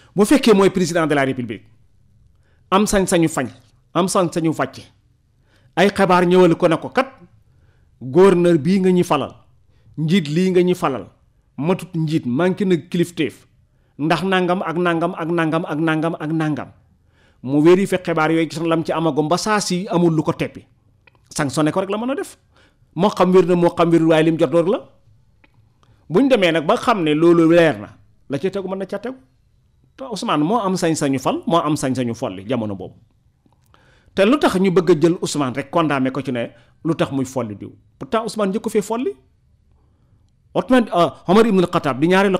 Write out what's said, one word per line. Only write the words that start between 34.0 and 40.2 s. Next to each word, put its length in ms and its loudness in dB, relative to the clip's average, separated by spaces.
Te 100 4
lu 140 4
tax 200 0
ñu 120 2
bëgg 200 2
a 100 6
jël 200 4
Ousmane 340 -4
rek 140 -8
condamné 420 0
ko 100 -6
ci 100 -8
ne 180 -6
lu 120 -2
tax 160 -4
muy 140 -4
folli 300 -8
diw? 140 -16
Pourtant 260 -4
Ousmane 240 -4
njëkk 140 -6
ko 60 -6
fee 120 -2
folli. 300 -6